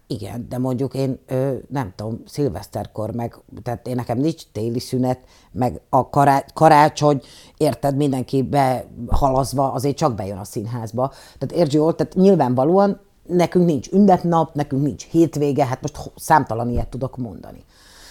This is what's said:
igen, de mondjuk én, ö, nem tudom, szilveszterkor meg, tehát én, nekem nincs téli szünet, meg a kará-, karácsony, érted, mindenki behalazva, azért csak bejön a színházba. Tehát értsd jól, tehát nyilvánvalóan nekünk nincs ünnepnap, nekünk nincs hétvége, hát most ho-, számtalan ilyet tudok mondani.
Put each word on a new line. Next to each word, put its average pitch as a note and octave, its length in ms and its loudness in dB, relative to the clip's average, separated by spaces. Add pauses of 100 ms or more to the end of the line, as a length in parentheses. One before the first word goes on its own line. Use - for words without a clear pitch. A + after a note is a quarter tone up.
igen, G#2+ 420 -10
de B2 80 -8
mondjuk B2+ 360 -4
én, C3+ 340 -4
ö, C3 260 -2 (160)
nem B2 260 -8
tudom, A2 300 -8
szilveszterkor A2 840 -6
meg, A#2 240 -8 (280)
tehát A#2 240 -8
én, B2+ 80 -6
nekem A#2+ 220 -4
nincs D#3+ 340 -2
téli A#2 280 -6
szünet, B2+ 400 -2 (320)
meg A2+ 380 -4
a B2+ 200 2
kará-, C#3 440 4
karácsony, D3 680 6 (360)
érted, C#3+ 380 -2
mindenki C3+ 460 -2
behalazva, C3 1300 0
azért C3+ 260 -2
csak C#3 180 0
bejön G2 220 -8
a G2 60 -10
színházba. A#2 680 -6 (260)
Tehát - 260 -8
értsd C#3 100 0
jól, D#3 220 2
tehát - 200 -4
nyilvánvalóan F3+ 840 4 (280)
nekünk F3 380 2
nincs D#3+ 260 0
ünnepnap, F3 600 4
nekünk C#3+ 300 -2
nincs C3+ 220 -4
hétvége, D3 600 2
hát B2+ 160 -4
most D3 140 -6
ho-, - 200 -14
számtalan A#2+ 540 0
ilyet A#2+ 180 -4
tudok B2+ 300 -10
mondani. - 460 -14 (480)